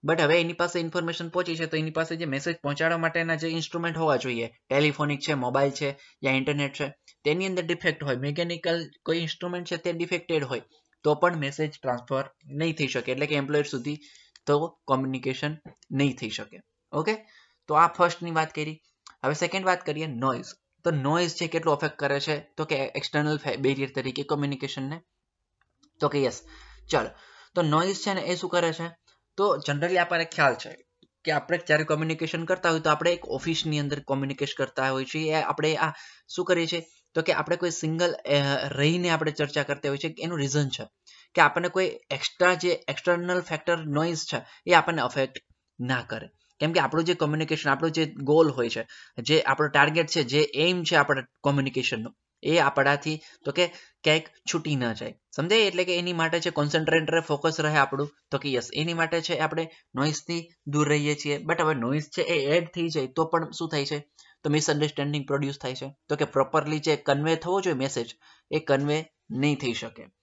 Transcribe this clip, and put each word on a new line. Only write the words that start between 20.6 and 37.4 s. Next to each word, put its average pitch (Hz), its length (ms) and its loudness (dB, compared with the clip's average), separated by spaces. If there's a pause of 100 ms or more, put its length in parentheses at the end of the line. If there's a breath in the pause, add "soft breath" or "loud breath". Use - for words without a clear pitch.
તો 175 80 2
નોઇઝ 156 440 0
છે 175 120 -4
કેટલું 160 280 2
અફેક્ટ 147 200 -4
કરે 143 240 0
છે? 147 200 -2 (180)
તો 156 80 -2
કે 156 100 -2
એક્સટર્નલ 147 640 -2
ફે-, 139 180 -4
બેરિયર 135 400 0
તરીકે 131 280 -4
કોમ્યુનિકેશનને. 143 800 -4 (1000)
તો 151 80 0
કે 143 140 0
યસ, 123 200 0 (480 loud breath)
ચાલો. 120 200 0 (460 loud breath)
તો 175 60 2
નોઇઝ 165 360 2
છે 202 160 -2
ને 185 80 -2
એ 180 140 -2
શું 180 140 -6
કરે 170 240 2
છે? 165 180 -8 (460 soft breath)
તો 196 200 4
generally 151 400 0
આપણને 175 280 2
ખ્યાલ 143 280 2
છે - 320 -12 (380)
કે 156 80 -2
આપણે 151 260 0
જ્યારે 156 260 2
કોમ્યુનિકેશન 160 600 -2
કરતા 180 240 0
હોય 160 100 2
તો 156 100 0
આપણે 156 220 4
એક 175 140 -2
ઓફિસની 156 540 -2
અંદર 143 200 -4
કોમ્યુનિકેટ 139 580 -4
કરતા 135 320 -2
હોય 135 160 -2
છીએ. 156 280 -4
આપણે 156 420 0
આ 156 160 0 (440 loud breath)
શું 175 100 -2
કરીએ 170 220 2
છીએ? 165 180 -4 (280 soft breath)
તો 165 80 0
કે 160 120 2
આપણે 156 220 0